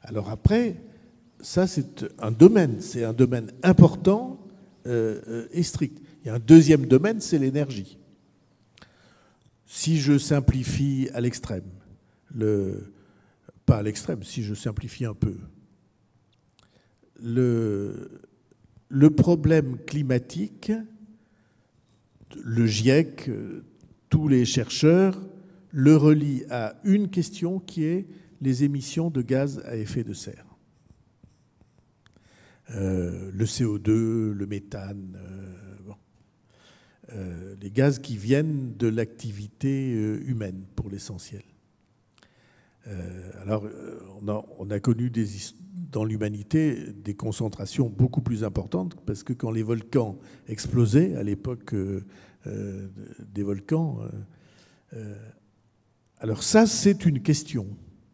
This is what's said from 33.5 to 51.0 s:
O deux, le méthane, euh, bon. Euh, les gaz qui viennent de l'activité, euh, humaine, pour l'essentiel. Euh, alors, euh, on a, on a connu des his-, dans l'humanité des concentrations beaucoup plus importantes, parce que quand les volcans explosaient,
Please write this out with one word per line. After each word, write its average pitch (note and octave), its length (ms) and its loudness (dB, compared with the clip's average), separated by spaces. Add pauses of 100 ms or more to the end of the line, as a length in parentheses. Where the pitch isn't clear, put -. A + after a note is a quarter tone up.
O G#2 120 -2
deux, A2 540 0
le G2 160 -8
méthane, G2 680 -12
euh, F#2+ 400 -18 (300)
bon. G2+ 80 -18 (1160)
Euh, F#2+ 500 -12
les G2+ 80 -10
gaz C3 300 2
qui - 180 -10
viennent C3 600 0
de A#2 100 0
l'activité, A2+ 1080 -4
euh, G#2+ 320 -2
humaine, G2+ 380 -8 (120)
pour - 140 -8
l'essentiel. G2 540 -14 (1400)
Euh, F#2 440 -14 (100)
alors, G#2 240 -4
euh, - 340 -14 (220)
on G2+ 60 -8
a, - 160 -2 (140)
on F#2+ 140 -10
a G#2 80 -2
connu A#2+ 320 0
des G#2+ 240 -4
his-, - 200 -14 (360)
dans G#2+ 120 -4
l'humanité G#2+ 920 -4
des G2+ 200 -10
concentrations G#2+ 760 -6
beaucoup A#2+ 320 0
plus A2 220 -4
importantes, F#2 520 -6 (100)
parce G#2 180 -8
que C3 100 -8
quand A#2+ 180 -6
les A2+ 120 -2
volcans A2 540 -2 (300)
explosaient, B2 680 2